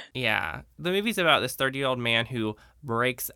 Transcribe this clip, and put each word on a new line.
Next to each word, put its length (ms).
Yeah. 460
The 140
movie's 260
about 220
this 160
thirty-year-old 420
man 280
who 280
breaks 520